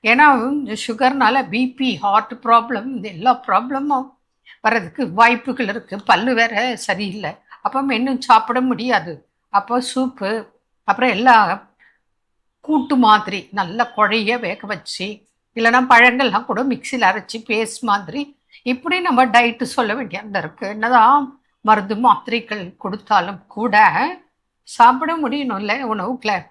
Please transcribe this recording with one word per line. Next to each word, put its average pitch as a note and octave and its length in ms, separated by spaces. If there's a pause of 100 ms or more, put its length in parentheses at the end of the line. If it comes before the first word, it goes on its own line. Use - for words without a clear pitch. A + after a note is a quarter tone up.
ஏன்னா B3 240 (320)
இந்த G#3+ 260
சுகர்னால B3+ 680
பி B3 100 (160)
பி, C4 100 (160)
ஹார்ட் G#3+ 400
ப்ராப்ளம், A3+ 500
இந்த G#3+ 120 (100)
எல்லா A3+ 160 (140)
ப்ராப்ளமும் C4+ 600 (580)
வர்றதுக்கு A3 380 (160)
வாய்ப்புகள் A#3 540
இருக்கு. G#3 240 (120)
பல்லு A3 300
வேற A3+ 160 (320)
சரியில்லை, F#3+ 440 (340)
அப்போ C4+ 160 (100)
மென்னு B3 280 (100)
சாப்பிட B3 300 (120)
முடியாது. G3+ 420 (400)
அப்போ G3+ 240 (140)
சூப்பு, B3+ 400 (560)
அப்புறம் G#3+ 300
எல்லா A#3+ 200 (1300)
கூட்டு C#4+ 320 (100)
மாதிரி G3+ 340 (200)
நல்லா F#3+ 240 (120)
குழைய G#3+ 500
வேக G3 260
வச்சு, - 340 (500)
இல்லைன்னா A#3 220 (120)
பழங்கள்லாம் A#3+ 580
கூட A3 120 (100)
மிக்சியில் B3 380
அரைச்சி G3+ 280 (100)
பேஸ்ட் A3 420
மாதிரி, G3+ 320 (500)
இப்படி E4 240 (100)
நம்ம B3+ 160 (120)
டயட்டு A#3 400
சொல்ல A3 240
வேண்டியது G3+ 440
இருக்கு. D#3 320
என்னதான் A#3+ 500 (420)
மருந்து G#3 380
மாத்திரைகள் A#3 580 (220)
கொடுத்தாலும் G3 560 (140)
கூட G#3+ 220 (920)
சாப்பிட C4 440 (100)
முடியணும்ல A#3 520 (180)
உணவுக்குள்ள. G#3+ 420 (180)